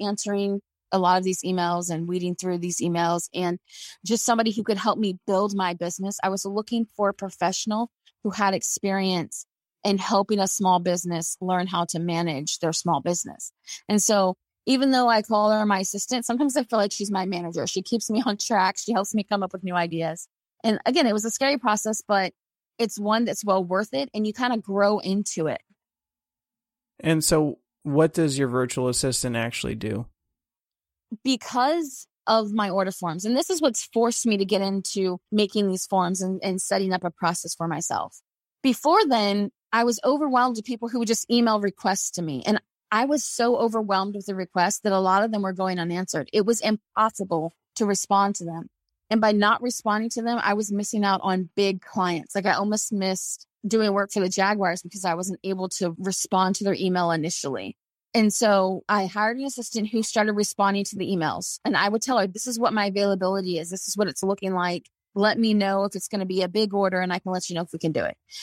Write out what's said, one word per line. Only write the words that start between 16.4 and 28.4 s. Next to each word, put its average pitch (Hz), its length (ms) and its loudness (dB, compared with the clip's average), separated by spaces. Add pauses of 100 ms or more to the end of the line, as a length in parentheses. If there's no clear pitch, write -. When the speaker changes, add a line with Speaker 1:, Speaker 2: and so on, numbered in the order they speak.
Speaker 1:
I 269 80 2
feel 226 160 0
like 202 140 2
she's 202 180 -4
my 185 140 0
manager. 170 420 -4
She 190 140 -4
keeps 233 280 -2
me 220 160 0
on 208 120 0
track. 196 400 0
She - 160 -4
helps 202 200 -2
me 208 120 0
come 202 180 -2
up 185 80 -4
with 185 100 -10
new 180 140 -4
ideas. 165 540 -2 (340)
And 220 220 2
again, 269 200 4
it 214 60 4
was 208 140 0
a 226 60 -2
scary 269 260 0
process, 214 500 0
but 196 240 2 (480)
it's 220 180 0
one 214 280 2
that's 196 180 -4
well 190 180 4
worth 185 320 -2
it, 269 200 -2
and 214 120 -2
you 214 60 -2
kinda 247 280 -2
grow 202 400 2
into 190 480 -2
it. - 140 -4 (1400)
Speaker 2:
And 160 200 2
so 156 380 2 (220)
what 156 320 4
does 147 240 2
your 139 100 2